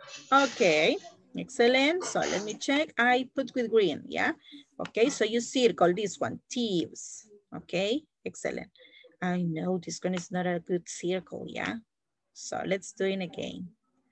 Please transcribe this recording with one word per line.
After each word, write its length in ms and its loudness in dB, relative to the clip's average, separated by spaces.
Okay, 640 6
excellent. 680 4
So 140 -2
let 260 0
me 80 -6
check. 440 0
I 380 4
put 200 -2
with 160 0
green, 360 4
yeah? 240 0
Okay, 300 2
so 160 0
you 160 0
circle 540 4
this 240 -4
one, 200 -4
thieves. 760 -4
Okay, 480 -2
excellent. 440 -8
I 200 0
know 420 0
this 200 -10
one 100 0
is 180 -6
not 140 -2
a 140 0
good 280 -4
circle, 600 -6
yeah? 280 -6
So 320 -8
let's 260 -4
do 140 -4
it 160 -2
again. 480 -8